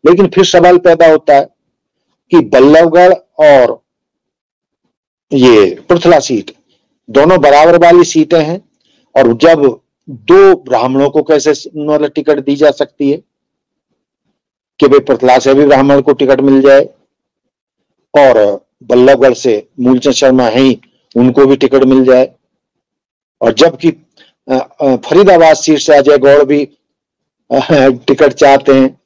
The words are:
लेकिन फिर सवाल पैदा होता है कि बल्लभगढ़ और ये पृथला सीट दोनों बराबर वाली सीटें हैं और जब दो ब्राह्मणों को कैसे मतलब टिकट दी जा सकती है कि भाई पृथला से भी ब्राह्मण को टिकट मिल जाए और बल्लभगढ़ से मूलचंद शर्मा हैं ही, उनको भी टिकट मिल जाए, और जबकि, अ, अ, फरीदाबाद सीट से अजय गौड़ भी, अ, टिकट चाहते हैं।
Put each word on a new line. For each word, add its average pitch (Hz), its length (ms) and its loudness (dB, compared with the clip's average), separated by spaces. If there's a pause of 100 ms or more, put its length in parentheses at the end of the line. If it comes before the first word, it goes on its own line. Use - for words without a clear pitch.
लेकिन 175 200 2
फिर 185 180 -2
सवाल 180 340 2
पैदा 165 320 2
होता 151 240 0
है 139 140 -2 (800)
कि 160 100 2
बल्लभगढ़ 160 760 2 (240)
और 135 440 2 (1500)
ये 117 560 0
पृथला 170 300 0
सीट 113 360 -8 (560)
दोनों 156 280 0
बराबर 151 400 2
वाली 170 260 4
सीटें 156 400 -2
हैं 170 160 -10 (560)
और 120 200 0
जब 143 440 0 (300)
दो 180 440 2
ब्राह्मणों 131 560 -4
को 151 120 -4
कैसे 151 280 -2 (260)
मतलब 151 340 -6
टिकट 147 300 -6
दी 139 160 -6
जा 147 140 0
सकती 147 400 -8
है 151 60 -4 (1600)
कि 143 100 0
भाई 139 120 4
पृथला 127 380 -2
से 135 160 0
भी 143 120 2
ब्राह्मण 139 340 0
को 143 120 -2
टिकट 131 280 -2
मिल 135 220 0
जाए 139 220 2 (1300)
और 110 480 0 (160)
बल्लभगढ़ 123 520 0
से 110 340 -6 (120)
मूलचंद 127 320 -2
शर्मा 131 320 -2
हैं 113 160 -4
ही, 131 200 -2 (360)
उनको 127 300 0
भी 135 100 0
टिकट 135 280 -2
मिल 131 200 0
जाए, 127 300 0 (1040)
और 117 120 -2
जबकि, 160 360 -2 (600)
अ, 131 60 -4
अ, 131 420 -6
फरीदाबाद 165 600 2
सीट 156 220 -4
से 147 180 0
अजय 143 220 2
गौड़ 139 260 2
भी, 143 200 -4 (880)
अ, 131 80 -2 (460)
टिकट 139 260 0
चाहते 139 400 0
हैं। 135 340 -2